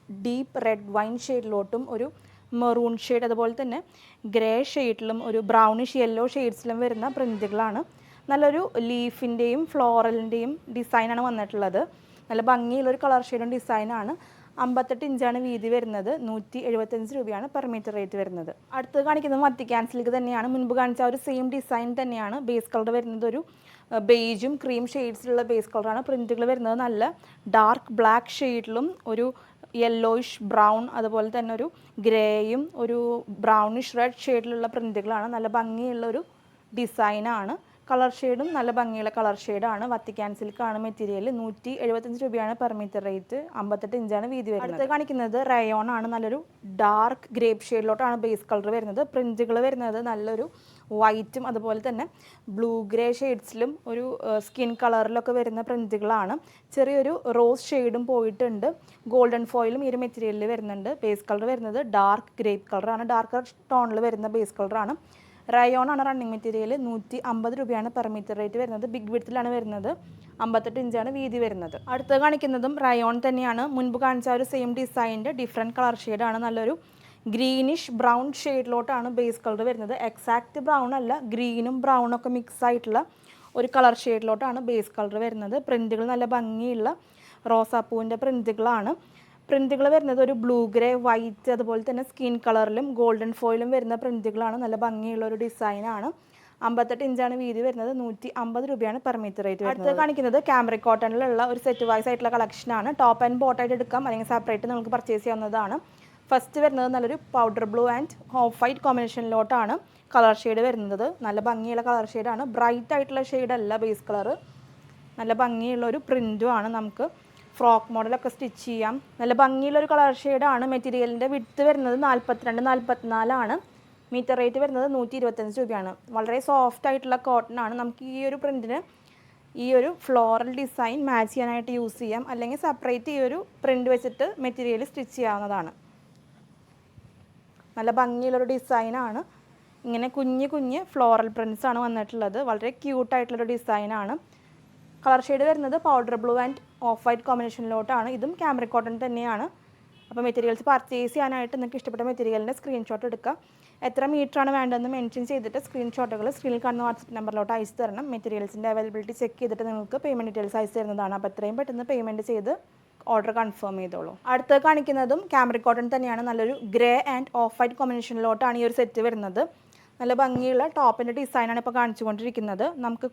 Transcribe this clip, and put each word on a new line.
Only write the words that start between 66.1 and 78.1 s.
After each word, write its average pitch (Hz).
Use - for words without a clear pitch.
മെറ്റീരിയൽ. 220
നൂറ്റി 233
അമ്പത് 226
രൂപയാണ് 233
per 240
meter 208
റേറ്റ് 208
വരുന്നത്. 226
ബിഗ് 214
വിഡ്ത്തിലാണ് 240
വരുന്നത്. 214
അമ്പത്തെട്ട് 226
ഇഞ്ചാണ് 233
വീതി 247
വരുന്നത്. 185
അടുത്തത് 262
കാണിക്കുന്നതും 285
റയോൺ 233
തന്നെയാണ്. 254
മുൻപ് 254
കാണിച്ച 262
ആ -
ഒരു 254
സെയിം 247
ഡിസൈനിൻ്റെ 233
ഡിഫറെന്റ് 233
കളർ 247
ഷെയ്ഡാണ്. 226
നല്ലൊരു 226
ഗ്രീനിഷ് 262
ബ്രൗൺ 247